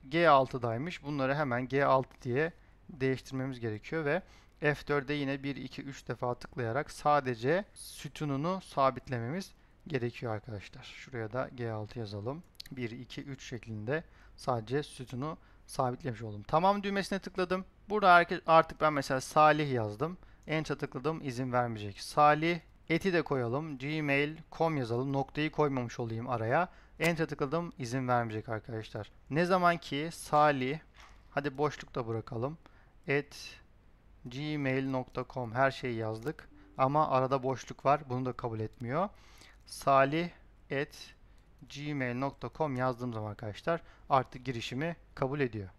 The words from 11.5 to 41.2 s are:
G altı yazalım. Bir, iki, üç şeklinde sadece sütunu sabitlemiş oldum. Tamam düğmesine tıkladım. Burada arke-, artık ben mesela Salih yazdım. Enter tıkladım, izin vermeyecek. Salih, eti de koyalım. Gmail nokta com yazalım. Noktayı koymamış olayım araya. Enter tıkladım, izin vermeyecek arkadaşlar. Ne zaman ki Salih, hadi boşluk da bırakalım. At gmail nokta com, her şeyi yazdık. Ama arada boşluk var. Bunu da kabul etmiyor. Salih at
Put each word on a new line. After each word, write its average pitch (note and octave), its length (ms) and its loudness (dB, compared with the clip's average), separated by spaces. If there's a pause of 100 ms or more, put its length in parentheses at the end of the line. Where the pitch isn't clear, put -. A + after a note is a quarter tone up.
G A#2+ 160 -4
altı G#2+ 280 -6
yazalım. G#2+ 440 -6 (280)
Bir, B2 200 -6
iki, B2+ 300 -12
üç C3+ 280 -12
şeklinde A2+ 540 -6 (320)
sadece A#2+ 480 -2
sütunu C#3+ 540 -8 (280)
sabitlemiş B2 560 -2
oldum. G#2 260 -10
Tamam F#3+ 360 4
düğmesine G3 360 -2
tıkladım. F#3 460 -2 (240)
Burada G3+ 200 6
arke-, F3 380 8
artık D#3+ 340 6
ben D#3 120 4
mesela C#3 280 0
Salih D3+ 520 6
yazdım. A#2+ 440 -2 (300)
Enter D3+ 280 -2
tıkladım, D3 480 -4
izin B2+ 300 -4
vermeyecek. A2+ 480 -2
Salih, D3+ 580 4 (300)
eti E3+ 240 2
de E3 80 4
koyalım. C#3 560 -2
Gmail D3 540 0
nokta D#3+ 260 -16
com D#3+ 200 2
yazalım. B2+ 360 0
Noktayı D3 380 -2
koymamış C3+ 480 0
olayım A#2 300 -6
araya. B2 400 2 (300)
Enter D#3+ 260 2
tıkladım, D3+ 520 -4
izin B2+ 300 -2
vermeyecek A#2 420 0
arkadaşlar. A2 600 -8 (180)
Ne D#3 160 2
zaman F3 320 4
ki D3+ 340 -4
Salih, D3 680 2 (520)
hadi C#3+ 260 -2
boşluk - 380 -4
da A#2 120 -4
bırakalım. A#2 500 -4 (520)
At - 500 -4 (680)
gmail C3+ 640 -2
nokta B2+ 400 -4
com, A#2+ 240 -6
her C3 180 4
şeyi B2+ 240 -6
yazdık. A2+ 540 -6 (280)
Ama C#3+ 320 4
arada C3 340 2
boşluk B2+ 420 -4
var. D3 240 4
Bunu B2+ 160 -2
da B2 80 -4
kabul A2+ 260 -6
etmiyor. B2 500 -4 (560)
Salih C#3+ 640 4 (420)
at - 420 -6 (640)